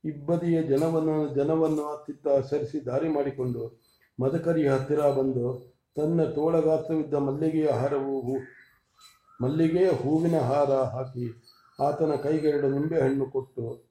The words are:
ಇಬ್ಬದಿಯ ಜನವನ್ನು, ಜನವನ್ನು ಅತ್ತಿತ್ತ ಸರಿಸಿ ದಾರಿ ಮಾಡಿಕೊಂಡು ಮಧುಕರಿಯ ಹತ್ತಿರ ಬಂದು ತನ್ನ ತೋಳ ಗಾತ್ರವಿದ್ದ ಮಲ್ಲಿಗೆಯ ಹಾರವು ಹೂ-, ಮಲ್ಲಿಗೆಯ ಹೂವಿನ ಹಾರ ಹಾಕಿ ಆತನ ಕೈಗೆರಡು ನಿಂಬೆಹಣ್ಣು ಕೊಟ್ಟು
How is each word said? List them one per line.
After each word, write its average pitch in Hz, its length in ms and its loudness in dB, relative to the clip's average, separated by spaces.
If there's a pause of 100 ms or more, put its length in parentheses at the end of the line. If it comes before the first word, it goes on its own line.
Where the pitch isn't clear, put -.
ಇಬ್ಬದಿಯ 160 580 0
ಜನವನ್ನು, 156 720 0
ಜನವನ್ನು 156 500 2
ಅತ್ತಿತ್ತ 147 420 -8
ಸರಿಸಿ 139 580 0
ದಾರಿ 139 240 -2
ಮಾಡಿಕೊಂಡು 131 720 -4 (400)
ಮಧುಕರಿಯ 160 480 2
ಹತ್ತಿರ 135 300 2
ಬಂದು 131 760 0 (200)
ತನ್ನ 160 280 0
ತೋಳ 160 360 0
ಗಾತ್ರವಿದ್ದ 156 540 0
ಮಲ್ಲಿಗೆಯ 151 560 0
ಹಾರವು 135 520 -2
ಹೂ-, 131 180 -4 (1000)
ಮಲ್ಲಿಗೆಯ 165 480 2
ಹೂವಿನ 160 500 2
ಹಾರ 139 300 2
ಹಾಕಿ 127 720 -2 (380)
ಆತನ 147 320 0 (120)
ಕೈಗೆರಡು 147 460 2
ನಿಂಬೆಹಣ್ಣು 139 560 2
ಕೊಟ್ಟು 127 640 -6